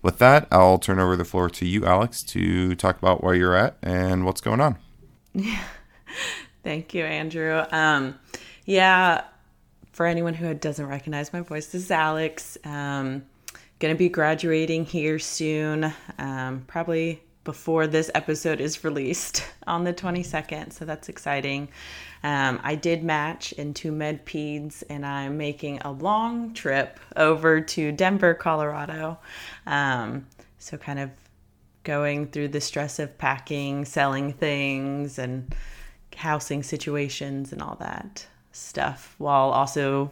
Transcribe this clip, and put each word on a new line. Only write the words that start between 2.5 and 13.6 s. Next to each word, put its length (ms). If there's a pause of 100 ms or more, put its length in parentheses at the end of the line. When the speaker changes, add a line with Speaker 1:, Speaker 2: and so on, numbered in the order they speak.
Speaker 1:
talk 220
about 260
where 100
you're 220
at 260
and 420
what's 160
going 200
on. 180 (560)
Speaker 2:
<laughs> 240 (1040)
Thank 300
you, 100
Andrew. 680
Um, 480 (460)
yeah, 580 (720)
for 140
anyone 280
who 200
doesn't 320
recognize 460
my 80
voice, 260
this 180
is 60
Alex. 760
Um, 600 (540)